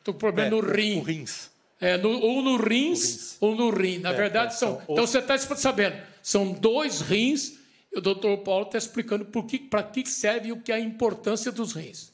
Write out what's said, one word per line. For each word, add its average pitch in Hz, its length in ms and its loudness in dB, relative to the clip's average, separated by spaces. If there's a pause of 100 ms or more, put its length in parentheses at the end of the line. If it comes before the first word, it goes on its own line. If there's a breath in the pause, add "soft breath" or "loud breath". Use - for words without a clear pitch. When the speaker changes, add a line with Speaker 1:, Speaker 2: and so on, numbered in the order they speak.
Speaker 1:
Tô 202 100 -4
com - 60 -14
problema 214 280 2
Speaker 2:
É, - 40 0
Speaker 1:
no 220 60 2
Speaker 2:
o, 220 40 2 (100)
Speaker 1:
rim. 208 280 2
Speaker 2:
o 147 40 -2
rins. 151 480 -8 (280)
Speaker 1:
É, 180 180 2
no, 214 220 2
ou 254 240 2
no 262 140 4
rins, 247 420 2
Speaker 2:
O - 100 0
rins. - 320 -10
Speaker 1:
ou 214 140 2
no 233 160 2
rim. 185 260 0
Na 175 140 -2
Speaker 2:
É, - 20 0
Speaker 1:
verdade, 208 400 0
Speaker 2:
é, - 20 -10
Speaker 1:
são, 208 180 0
Speaker 2:
então, - 160 -12
Speaker 1:
então 156 140 4
Speaker 2:
o 226 40 2
Speaker 1:
você 247 120 4
tá 269 180 2
sabendo, 262 580 0 (260 loud breath)
são 196 300 2
dois 220 500 2
rins, 220 560 0 (340 loud breath)
e - 60 -6
o 185 40 -4
doutor 196 380 2
Paulo 196 260 0
tá 226 120 -4
explicando 208 480 -4
por 233 220 -4
que, 262 100 -4
pra 214 240 -2
que 254 260 -6
serve 226 420 -2
e - 20 -4
o 226 100 -8
que 233 100 -4
é 220 40 0
a 226 40 0
importância 220 720 -2
dos - 220 -4
rins. - 400 -12